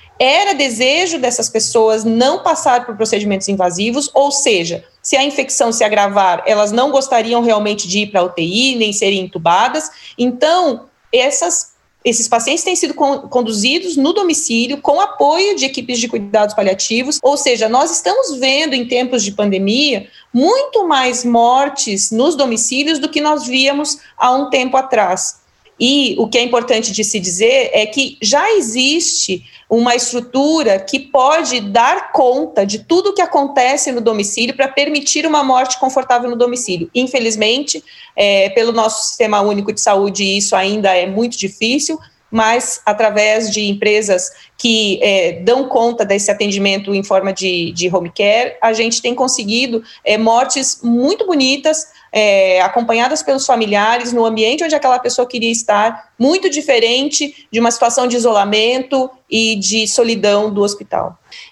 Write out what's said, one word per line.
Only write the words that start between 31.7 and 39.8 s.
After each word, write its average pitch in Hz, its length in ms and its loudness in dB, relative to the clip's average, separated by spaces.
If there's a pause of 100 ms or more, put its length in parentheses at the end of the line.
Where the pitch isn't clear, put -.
conta 254 540 2
de 208 140 -6
tudo 370 300 0
o 392 40 -2
que 381 80 0
acontece 277 680 0
no 240 120 -4
domicílio 220 520 -2
pra 277 140 0
permitir 285 560 -2
uma 302 180 2
morte 262 360 2
confortável 254 500 0
no 240 80 -4
domicílio. 233 580 -2
Infelizmente, 247 880 -2 (320)
é, 196 360 2
pelo 233 220 2
nosso 220 360 -2
Sistema 214 320 0
Único 202 320 0
de 208 80 -4